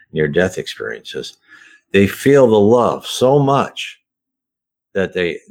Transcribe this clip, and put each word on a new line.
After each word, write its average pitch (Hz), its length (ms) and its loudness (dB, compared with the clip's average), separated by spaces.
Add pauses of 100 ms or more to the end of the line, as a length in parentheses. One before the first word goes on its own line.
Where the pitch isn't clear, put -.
(140)
near-death 78 440 -2
experiences, 55 800 -12 (540)
they 98 160 2
feel 135 400 2
the 110 120 4
love 104 460 2
so 131 320 0
much 139 640 -4 (920)
that 95 200 -4
they, 87 260 -4 (120)